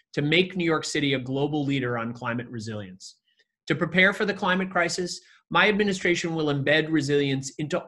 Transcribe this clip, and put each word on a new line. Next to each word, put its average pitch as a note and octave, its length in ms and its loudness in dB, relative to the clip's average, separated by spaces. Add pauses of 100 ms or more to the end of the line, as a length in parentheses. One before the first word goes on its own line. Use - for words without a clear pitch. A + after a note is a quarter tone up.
(120)
to - 80 -2
make E3 340 2
New F3 120 0
York D#3 180 2
City C#3+ 300 0
a C3 40 0
global C#3 460 -2
leader C3 320 -2
on A#2 160 -4
climate A#2+ 380 -6
resilience. G#2+ 680 -12 (520)
To D#3+ 60 2
prepare F3+ 380 4
for G3+ 140 -2
the G3+ 80 -2
climate F#3 360 -2
crisis, F3 520 -2 (260)
my F3+ 220 6
administration F#3 640 0
will D#3 180 0
embed D3 380 2
resilience C#3+ 680 0
into D#3+ 320 -4